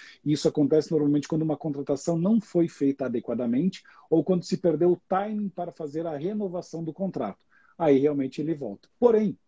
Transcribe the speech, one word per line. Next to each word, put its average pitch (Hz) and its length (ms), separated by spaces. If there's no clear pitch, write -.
e 147 80
isso 151 140
acontece 151 420
normalmente 147 380
quando 160 160
uma 151 120
contratação 143 600
não 196 240
foi 170 260
feita 139 380
adequadamente 123 800
ou 160 140
quando 185 200
se 175 140
perdeu 175 360
o 175 140
timing 208 420
para 175 220
fazer 160 360
a 156 100
renovação 175 680
do 156 80
contrato. 147 540
Aí 147 220
realmente 139 420
ele 156 140
volta. 110 340
Porém, 220 380